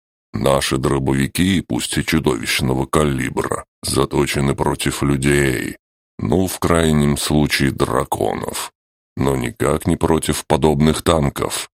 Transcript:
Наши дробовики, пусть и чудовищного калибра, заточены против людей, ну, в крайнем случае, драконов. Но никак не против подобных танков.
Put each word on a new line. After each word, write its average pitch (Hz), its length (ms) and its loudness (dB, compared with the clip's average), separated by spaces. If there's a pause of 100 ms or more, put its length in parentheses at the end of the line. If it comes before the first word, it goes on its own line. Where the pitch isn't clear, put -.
(340)
Наши 67 440 0
дробовики, 69 840 0
пусть - 360 -4
и 73 80 0
чудовищного 65 800 0
калибра, 65 760 -2 (180)
заточены 71 720 0
против 71 480 -2
людей, 69 720 0 (420)
ну, 95 280 2
в - 120 -8
крайнем 78 580 2
случае, 71 540 0
драконов. - 1000 -4 (440)
Но 67 200 0
никак 64 520 -2
не 82 100 2
против 78 480 0
подобных 76 560 2
танков. - 760 0